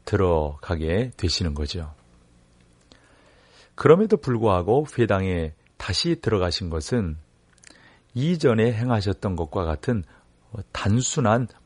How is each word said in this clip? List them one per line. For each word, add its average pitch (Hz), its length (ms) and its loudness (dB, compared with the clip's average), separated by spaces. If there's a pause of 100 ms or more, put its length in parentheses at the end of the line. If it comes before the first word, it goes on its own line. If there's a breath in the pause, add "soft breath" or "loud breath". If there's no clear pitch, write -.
들어가게 85 1120 0
되시는 85 380 -2
거죠. 76 400 -8 (1800 soft breath)
그럼에도 190 420 6
불구하고 110 680 2 (120)
회당에 95 560 0 (240)
다시 165 440 -2
들어가신 90 480 -2
것은 82 480 -4 (960 loud breath)
이전에 123 600 2
행하셨던 104 640 -2
것과 85 260 -4
같은 87 400 -2 (680 soft breath)
단순한 113 760 0 (180)